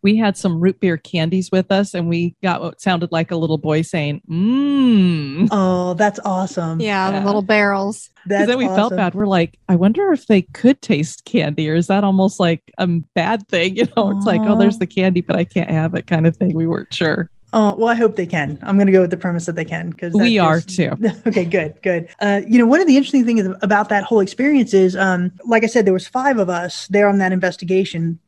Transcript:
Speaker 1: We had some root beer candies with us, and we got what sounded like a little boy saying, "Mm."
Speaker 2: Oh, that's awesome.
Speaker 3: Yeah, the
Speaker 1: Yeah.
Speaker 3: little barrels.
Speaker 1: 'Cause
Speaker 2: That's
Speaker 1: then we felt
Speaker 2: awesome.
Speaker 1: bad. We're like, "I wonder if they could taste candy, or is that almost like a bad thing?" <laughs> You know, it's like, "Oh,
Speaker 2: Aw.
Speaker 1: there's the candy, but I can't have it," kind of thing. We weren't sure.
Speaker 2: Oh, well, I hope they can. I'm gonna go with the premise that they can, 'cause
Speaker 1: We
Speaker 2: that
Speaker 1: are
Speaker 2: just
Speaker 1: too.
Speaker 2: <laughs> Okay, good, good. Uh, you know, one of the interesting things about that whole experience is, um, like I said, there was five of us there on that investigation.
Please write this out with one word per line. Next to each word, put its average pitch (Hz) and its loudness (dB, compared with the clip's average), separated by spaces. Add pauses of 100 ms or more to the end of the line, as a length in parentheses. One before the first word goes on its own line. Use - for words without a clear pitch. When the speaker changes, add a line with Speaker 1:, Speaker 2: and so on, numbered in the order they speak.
Speaker 1:
We 208 2
had 214 0
some 170 -2
root 185 0
beer 175 0
candies 175 -4
with 185 0
us, 196 0
and 170 -4
we 170 -2
got 185 -2
what - -10
sounded 175 -2
like 165 -2
a 175 -4
little 160 -2
boy 156 0
saying, 147 -6
"Mm." 202 2
Speaker 2:
Oh, 180 0
that's 202 0
awesome. 180 -4
Speaker 3:
Yeah, 196 -2
the 196 -4
Speaker 1:
Yeah. 196 -4
Speaker 3:
little 202 0
barrels. 202 0
Speaker 1:
'Cause - -14
Speaker 2:
That's 202 2
Speaker 1:
then 247 0
we 240 0
felt 190 0 (140)
Speaker 2:
awesome. 185 -4
Speaker 1:
bad. 180 0
We're 208 -2
like, 180 0 (100)
"I 180 4
wonder 226 2
if - -2
they 196 4
could - 0
taste - -4
candy, 151 -2
or 156 -2
is 170 0
that 196 2
almost 190 2
like 170 0 (160)
a - 0 (280)
bad 196 -2
thing?" 185 0
<laughs> 220 -4
You 240 2
know, 202 2
it's 202 -4
like, 214 2
"Oh, 214 0
Speaker 2:
Aw. 208 2
Speaker 1:
there's 202 2
the 180 -2
candy, 185 0
but 175 -2
I 175 0
can't - -4
have 160 -2
it," 170 -6
kind 165 0
of 165 2
thing. 180 -2
We 160 -2
weren't - -4
sure. 165 -2 (220)
Speaker 2:
Oh, 208 2
well, 226 0
I 233 2
hope 226 0
they 175 -4
can. 151 -4
I'm 196 0
gonna 196 4
go 185 6
with 175 0
the 180 -4
premise 175 -4
that 170 -6
they 165 -6
can, 165 -8
'cause 170 -10
Speaker 1:
We 220 2
Speaker 2:
that 175 4
Speaker 1:
are 160 2
Speaker 2:
just - -10
Speaker 1:
too. 180 0 (180)
Speaker 2:
<laughs> - -10
Okay, 190 0
good, 165 -4
good. 170 -2 (120)
Uh, 202 0
you 233 4
know, 233 6
one 285 4
of 381 2
the 262 6
interesting 269 2
things 220 0 (140)
about 208 0
that 202 0
whole 220 2
experience 254 0
is, 185 4
um, 185 0 (160)
like 226 2
I - 0
said, 226 2
there 190 4
was 185 -4
five 262 0
of 185 0
us 180 -6
there 202 4
on 202 2
that 185 2
investigation. 175 -2